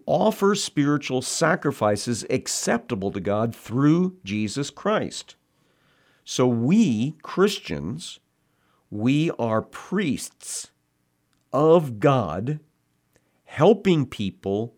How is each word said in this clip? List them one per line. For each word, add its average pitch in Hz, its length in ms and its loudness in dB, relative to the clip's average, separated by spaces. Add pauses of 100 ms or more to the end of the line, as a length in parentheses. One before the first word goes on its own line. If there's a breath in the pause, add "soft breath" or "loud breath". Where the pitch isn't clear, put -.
offer 202 500 2
spiritual 143 680 -2
sacrifices 117 1080 -2
acceptable - 840 -4
to 98 100 -6
God 104 340 -2
through 156 720 0
Jesus 107 440 -4
Christ." - 680 -6 (920)
So - 220 0
we, 127 760 2
Christians, 165 1000 -4 (680)
we 135 420 0
are 110 300 0
priests - 1080 -6 (800)
of 151 480 4
God, 120 600 0 (880)
helping 170 600 4
people 101 720 -4